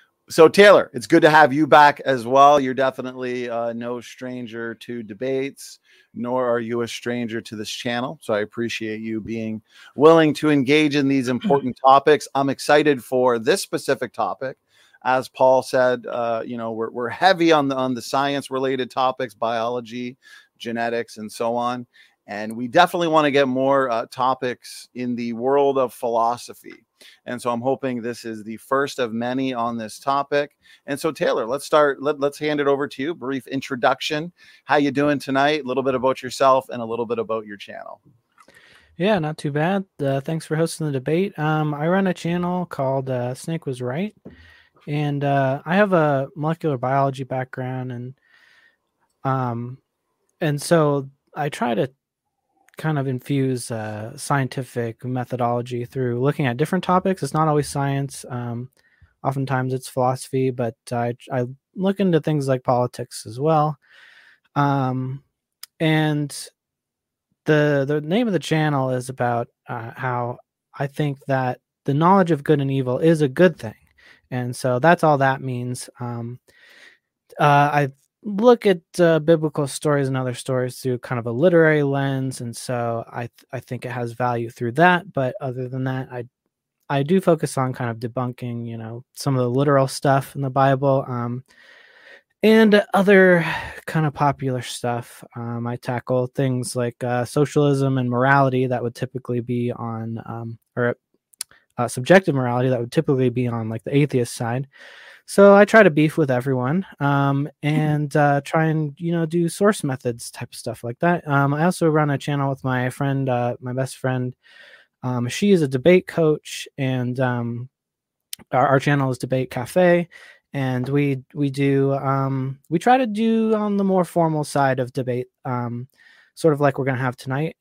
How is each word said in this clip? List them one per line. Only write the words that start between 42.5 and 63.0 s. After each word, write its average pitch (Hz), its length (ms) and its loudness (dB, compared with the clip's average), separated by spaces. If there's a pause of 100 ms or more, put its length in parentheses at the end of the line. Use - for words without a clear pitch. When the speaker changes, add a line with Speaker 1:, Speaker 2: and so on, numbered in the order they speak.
Speaker 3:
called, 135 440 -4
uh, 123 260 -4
Snake 165 320 -8
Was 127 140 -8
Right. 151 340 -6 (720)
And, 147 360 -2
uh, 139 420 0
I 170 100 -2
have 202 180 4
a 147 420 2
molecular 151 420 -2
biology 135 480 0
background 127 640 -8
and, 123 220 -12 (1080)
um, 127 540 -4 (640)
and 147 200 -2
so 147 480 2 (260)
I 147 140 -4
try 120 260 -4
to 143 160 -2 (840)
kind 156 220 -2
of 135 80 -4
infuse, 131 640 -4
uh, 107 440 -10
scientific 127 880 -4
methodology 123 800 -4
through 120 380 -4
looking 143 240 0
at 120 120 0
different 156 260 0
topics. 185 400 0
It's 135 100 -6
not 156 140 2
always 151 200 0
science. 139 600 -4
Um, 120 400 -8 (540)
oftentimes 131 500 -2
it's 131 160 -8
philosophy, 131 600 -2
but 120 240 -6 (160)
I, 120 240 -4 (160)
I 127 140 -2 (300)
look 196 240 -2
into 175 220 2
things 151 260 -2
like 131 160 -2
politics 123 640 -2